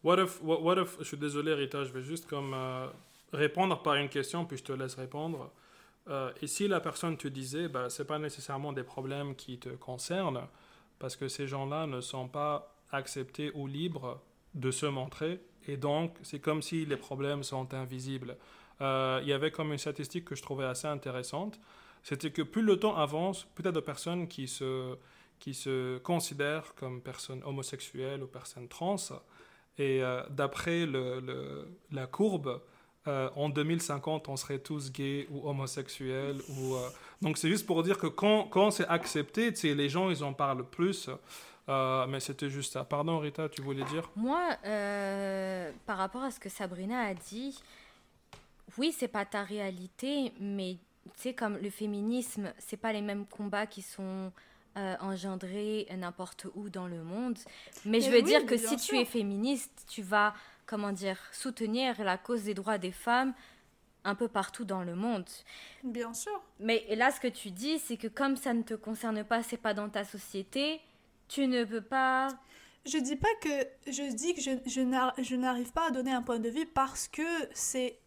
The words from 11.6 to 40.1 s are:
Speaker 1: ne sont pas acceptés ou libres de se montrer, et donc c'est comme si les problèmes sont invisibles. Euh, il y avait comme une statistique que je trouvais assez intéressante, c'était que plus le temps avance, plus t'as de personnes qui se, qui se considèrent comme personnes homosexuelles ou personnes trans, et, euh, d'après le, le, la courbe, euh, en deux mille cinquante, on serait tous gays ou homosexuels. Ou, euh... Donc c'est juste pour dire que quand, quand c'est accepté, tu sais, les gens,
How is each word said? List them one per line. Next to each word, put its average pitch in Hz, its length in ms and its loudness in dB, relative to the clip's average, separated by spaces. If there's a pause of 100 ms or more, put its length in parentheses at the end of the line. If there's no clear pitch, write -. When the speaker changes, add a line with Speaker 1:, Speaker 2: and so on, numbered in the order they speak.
Speaker 1:
ne 127 120 -4
sont 127 280 -6
pas 147 440 -2 (200)
acceptés 135 640 -4
ou 139 120 -4
libres 139 540 -4 (340)
de 131 160 0
se 127 160 0
montrer, 143 540 -2 (260)
et 143 100 -4
donc 147 460 2
c'est - 160 -10
comme 156 240 2
si 160 240 -2
les 143 100 0
problèmes 139 460 -2
sont 131 320 -4
invisibles. 131 640 -6 (440)
Euh, 135 420 4
il 139 60 -2
y 139 40 6
avait 143 180 4
comme 151 220 -2
une 143 60 -2
statistique 151 460 -4
que 143 120 -8
je - 60 -10
trouvais 139 220 -2
assez 127 220 -2
intéressante, 143 720 -4 (460)
c'était 147 260 -2
que 160 120 0
plus 220 200 2
le 208 160 8
temps 214 180 4
avance, 160 480 2 (100)
plus 165 100 -8
t'as 185 80 4
de 156 80 2
personnes 170 480 -2
qui 135 180 -6
se, 131 500 -4 (440)
qui 139 140 -8
se 127 440 -2
considèrent 151 800 0
comme 127 260 -6
personnes 131 420 -10
homosexuelles 135 800 -6
ou 127 60 -10
personnes 127 400 -14
trans, 190 280 0 (840)
et, 135 240 4
euh, 127 280 0
d'après 143 560 0
le, 131 340 0
le, 139 480 -6 (220)
la 135 160 -4
courbe, 143 560 0 (460)
euh, 135 280 2
en 147 140 2
deux 147 120 2
mille 165 200 2
cinquante, 151 460 -2
on 139 80 -4
serait 139 220 -4
tous 139 320 -6
gays 139 400 -2
ou 139 180 -6
homosexuels. 135 1000 -4
Ou, 131 260 -2
euh... 127 140 -2 (340)
Donc 156 140 2
c'est 160 120 2
juste 202 180 4
pour 165 160 6
dire 185 160 4
que 180 80 0
quand, 208 380 6
quand 202 260 8
c'est 196 160 2
accepté, 170 680 2
tu - 80 -4
sais, 147 140 4
les 143 160 4
gens, 180 200 2